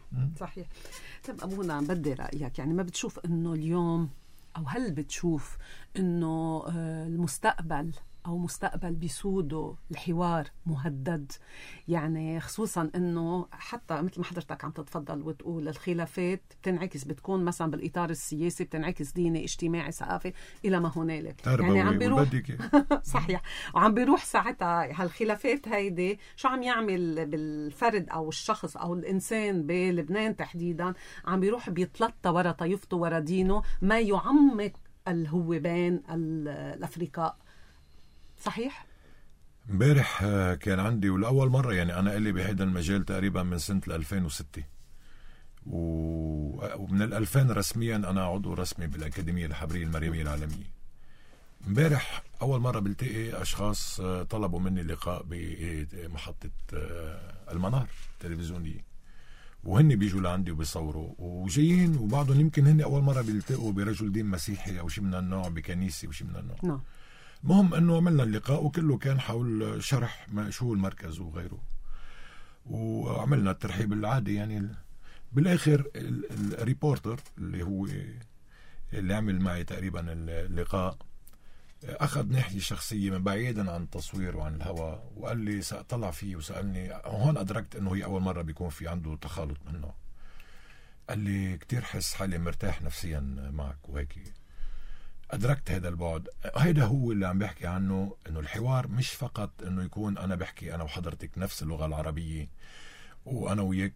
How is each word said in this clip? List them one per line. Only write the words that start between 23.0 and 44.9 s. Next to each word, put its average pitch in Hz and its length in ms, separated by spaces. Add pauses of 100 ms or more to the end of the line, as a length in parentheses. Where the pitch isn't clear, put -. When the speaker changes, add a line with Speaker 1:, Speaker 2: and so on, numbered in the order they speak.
Speaker 2:
صحيح. 185 280 (320)
وعم 202 200
بيروح 254 320
ساعتها 170 760
هالخلافات 214 640
هيدي، 196 520 (160)
شو - 120
عم 254 160
يعمل 185 640
بالفرد 151 840
أو 160 200
الشخص - 480
أو 170 160
الإنسان 190 720
بلبنان 180 680
تحديدا؟ 175 580 (320)
عم 185 140
بيروح 214 300
بيتلطى 180 600
ورا 175 220
طائفته، 175 460
ورا 165 220
دينه، 185 440 (180)
ما 214 180
يعمق 226 720 (360)
الهوبان 170 1040
ال-، 160 380 (300)
الأفريقاء. - 680 (1000)
صحيح؟ 226 440 (800)
Speaker 1:
امبارح، 123 540
آه، 98 320
كان 95 240
عندي 101 300
ولأول 123 400
مرة، 127 240
يعني 87 260
أنا 98 180
إلي 107 140
بهيدا 92 320
المجال 92 420
تقريبا 95 380
من 90 140
سنة 95 300
الألفين 87 380
وستة، - 380 (1040)